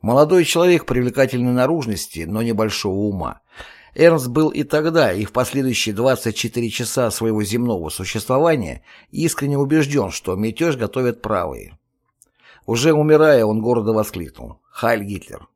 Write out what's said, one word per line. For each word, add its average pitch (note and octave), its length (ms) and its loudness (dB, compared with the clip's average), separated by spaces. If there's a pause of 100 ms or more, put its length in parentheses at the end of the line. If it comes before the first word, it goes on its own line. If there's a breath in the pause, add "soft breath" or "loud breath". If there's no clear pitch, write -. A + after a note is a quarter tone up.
Молодой D3+ 420 4
человек E3+ 420 2
привлекательной B2 680 0
наружности, B2 720 -2
но G#2+ 140 -4
небольшого G#2 580 -2
ума. G2 400 -4 (560 loud breath)
Эрнст D#3+ 320 4
был D3 220 2
и D3 140 -4
тогда, D3+ 500 2
и G2+ 100 -2
в G2+ 80 -8
последующие B2 640 -2
двадцать A#2 420 0
четыре A#2 360 -4
часа A#2+ 400 -2
своего G#2+ 320 -2
земного G#2 460 -2
существования A#2 920 -2 (300 soft breath)
искренне C#3+ 480 -2
убеждён, C#3+ 500 0
что - 260 -6
мятеж A2+ 420 -2
готовят A#2+ 440 -4
правые. F2 560 -6 (880 soft breath)
Уже A#2+ 260 2
умирая, D3+ 540 6
он G#2+ 160 0
гордо A2+ 320 0
воскликнул: F2 680 -6 (100)
«Хайль A2+ 320 -2
Гитлер!». - 520 -12